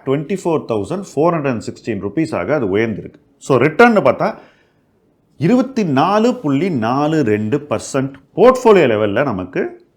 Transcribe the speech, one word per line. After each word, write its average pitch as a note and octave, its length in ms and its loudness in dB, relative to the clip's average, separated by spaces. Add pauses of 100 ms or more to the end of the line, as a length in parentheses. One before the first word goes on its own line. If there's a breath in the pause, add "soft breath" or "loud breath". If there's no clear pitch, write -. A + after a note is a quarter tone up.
டுவெண்ட்டி D3 380 -2
ஃபோர் D#3 240 -2
தௌசண்ட் A#2 360 -6 (100)
ஃபோர் E3+ 200 0
ஹண்ட்ரட் C#3 360 -4
சிக்ஸ்டீன் G#2 320 -8
ருப்பீஸாக G#2 480 -4
அது B2 260 0
உயர்ந்திருக்கு. G#2+ 440 -4 (180)
So, C3 200 2
ரிட்டர்ன்னு F#3 460 4
பார்த்தா D#3 300 0 (1000 soft breath)
இருபத்தி A3+ 480 0
நாலு F#3+ 500 2
புள்ளி D3 360 -2
நாலு C#3+ 540 0
ரெண்டு G#2+ 440 -2
பர்சன்ட் C3+ 460 -4 (220)
போர்ட்ஃபோலியோ G#3+ 500 6
லெவல்ல G#2+ 380 2
நமக்கு A#2 640 -6 (100)